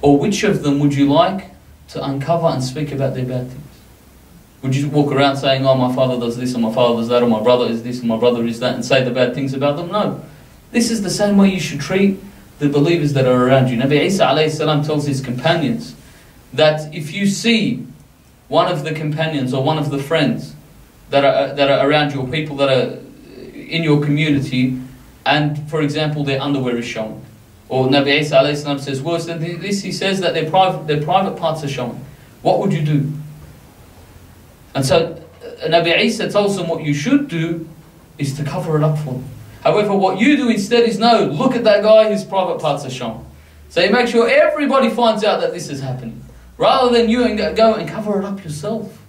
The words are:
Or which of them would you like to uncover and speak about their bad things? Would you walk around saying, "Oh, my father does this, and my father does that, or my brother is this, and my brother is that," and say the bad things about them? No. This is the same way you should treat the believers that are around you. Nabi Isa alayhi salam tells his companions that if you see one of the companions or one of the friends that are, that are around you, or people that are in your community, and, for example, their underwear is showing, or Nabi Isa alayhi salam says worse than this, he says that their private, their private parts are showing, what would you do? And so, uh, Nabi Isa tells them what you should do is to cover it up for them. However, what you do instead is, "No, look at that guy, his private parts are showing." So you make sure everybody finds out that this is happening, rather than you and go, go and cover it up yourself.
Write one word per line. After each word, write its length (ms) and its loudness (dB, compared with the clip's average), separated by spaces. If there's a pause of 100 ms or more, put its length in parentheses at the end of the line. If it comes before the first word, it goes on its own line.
Or 160 6
which 240 0
of 200 0
them 180 0
would 140 2
you 160 2
like 400 2 (380)
to 160 -10
uncover 440 -2
and 140 -2
speak 300 -6
about 220 -4
their 100 -4
bad 240 -6
things? 140 -16 (1000)
Would 140 -2
you 120 -2
walk 220 2
around 280 2
saying, 280 0
"Oh, 80 4
my 200 0
father 260 0
does 160 -4
this, 180 -4
and 80 -2
my 100 -2
father 260 2
does 100 -4
that, 140 2
or 60 2
my 140 2
brother 240 4
is 160 -4
this, 180 -8
and 80 -2
my 80 0
brother 280 2
is 160 -4
that," 140 -2
and 100 -6
say 180 2
the 80 -2
bad 240 0
things 200 -4
about 220 0
them? 140 -8
No. 300 -2 (500)
This 200 0
is 120 -2
the 80 -4
same 260 0
way 140 6
you 100 -4
should 200 -6
treat 380 0 (400)
the 100 0
believers 460 2
that 120 2
are 200 4
around 220 4
you. 80 -2
Nabi 280 2
Isa 200 2
alayhi 260 2
salam 340 0
tells 220 -2
his 140 -2
companions 760 -2 (560)
that 420 2
if 180 -10
you 140 -2
see 580 0 (640)
one 220 2
of 140 -4
the 80 -6
companions 600 -4
or 120 -2
one 140 0
of 120 -4
the 80 -4
friends 560 -2 (560)
that 140 4
are, 300 2
that 140 2
are 200 4
around 240 2
you, 80 -6
or 80 -4
people 280 -6
that 120 2
are 300 0 (560)
in 280 -6
your 200 2
community, 760 0 (480)
and, 420 -2
for 140 -2
example, 420 -2
their 160 -2
underwear 360 -2
is 80 -4
showing, 400 -10 (440)
or 200 0
Nabi 320 2
Isa 160 0
alayhi 200 4
salam 220 -4
says 240 -6
worse 240 -4
than 140 -8
this, 420 -4
he 80 -6
says 300 -2
that 120 0
their 160 -2
private, 380 2
their 160 0
private 340 0
parts 280 -4
are 40 -4
showing, 360 -8 (380)
what 180 2
would 120 0
you 100 -2
do? 300 0 (1600)
And 120 -2
so, 360 0 (200)
uh, 260 -10
Nabi 340 2
Isa 280 0
tells 260 2
them 120 -4
what 140 -4
you 120 0
should 340 0
do 400 -4 (500)
is 180 -4
to 80 -6
cover 320 -4
it 60 2
up 160 2
for 140 -6
them. 120 -8 (380)
However, 320 2
what 240 2
you 180 6
do 120 0
instead 400 2
is, 100 -2
"No, 260 4
look 300 0
at 100 -2
that 180 4
guy, 260 8
his 160 -2
private 340 -2
parts 260 -2
are 60 -8
showing." 340 -10 (440)
So 140 0
you 80 4
make 180 4
sure 200 2
everybody 600 4
finds 340 2
out 160 2
that 120 -2
this 180 -10
is 100 -8
happening, 400 -10 (380)
rather 340 4
than 160 4
you 160 2
and 140 0
go, 160 -2
go 200 4
and 140 -6
cover 300 -4
it 60 -4
up 200 -10
yourself. 540 -8 (100)